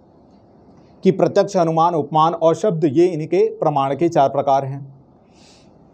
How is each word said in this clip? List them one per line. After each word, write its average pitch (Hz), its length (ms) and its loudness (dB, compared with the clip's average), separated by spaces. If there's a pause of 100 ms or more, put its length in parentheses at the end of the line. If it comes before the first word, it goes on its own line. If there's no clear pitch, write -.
(1040)
कि 190 60 6
प्रत्यक्ष, 190 460 0
अनुमान, 165 380 0
उपमान 156 400 0
और 165 200 2
शब्द, 165 300 -2
ये 160 220 2
इनके 175 440 -2
प्रमाण 135 460 -2
के 170 120 0
चार 151 200 2
प्रकार 135 360 0
हैं। 135 400 -14 (880)